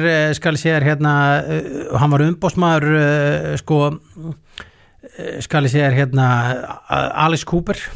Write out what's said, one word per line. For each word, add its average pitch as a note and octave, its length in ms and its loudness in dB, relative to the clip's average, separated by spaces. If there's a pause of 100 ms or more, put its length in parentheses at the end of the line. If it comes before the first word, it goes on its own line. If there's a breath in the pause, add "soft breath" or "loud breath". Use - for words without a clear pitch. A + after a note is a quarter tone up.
eh, D#3 280 2
skal D#3+ 200 -2
ég D3 60 -2
segja D#3+ 200 0
þér, C#3 60 2
hérna, C#3+ 640 2
eh, D#3 480 -6
hann D3 140 2
var C#3+ 80 4
umboðsmaður, D3+ 1300 2
eh, D3 40 -4
sko, D3 420 0 (1160 loud breath)
eh, - 240 -10
skal D3 240 0
ég C3 80 0
segja C#3+ 160 2
þér, B2+ 100 2
hérna, C3 280 2 (640)
A-, C3+ 220 0 (140)
Alice D#3+ 200 0
Cooper. E3+ 320 -4 (180)